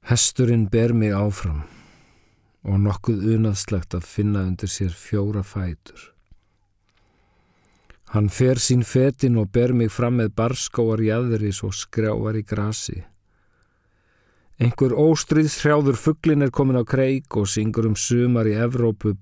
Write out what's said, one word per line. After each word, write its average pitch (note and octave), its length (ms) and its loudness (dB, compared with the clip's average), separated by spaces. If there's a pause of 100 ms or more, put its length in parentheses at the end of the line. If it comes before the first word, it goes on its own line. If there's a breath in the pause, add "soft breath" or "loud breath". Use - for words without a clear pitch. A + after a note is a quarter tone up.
Hesturinn A#2+ 600 2
ber A#2 240 2
mig G#2+ 200 2
áfram G2 480 -2 (1040 loud breath)
og G2 160 2
nokkuð G#2 400 0 (140)
unaðslegt G#2 580 -2
að F2+ 160 -6
finna G#2 400 0
undir F#2 200 -4
sér F2+ 280 -4
fjóra G2+ 480 -4
fætur. - 640 -10 (2000 soft breath)
Hann G#2 160 2
fer B2+ 240 2
sín B2 240 2
fetin B2+ 560 2
og G2+ 160 0
ber B2 240 2
mig A2+ 160 0
fram A#2+ 300 0
með G#2 180 -2
barskóar A2+ 640 -2
jaðri A2 480 -2
svo G2 160 -6
skrjáfar A2 720 -4
í - 80 -
grasi. G#2 540 -6 (1500)
Einhver B2 400 2
óstríðshrjáður D3+ 1040 2
fuglinn D3+ 460 2
er B2+ 100 0
kominn C3 240 2
á A2+ 80 -2
kreik C3 480 -2
og G2+ 160 0
syngur A2 380 -2
um G#2+ 100 0
sumar A#2+ 480 2
í G#2+ 80 2
Evrópu, A2+ 680 -2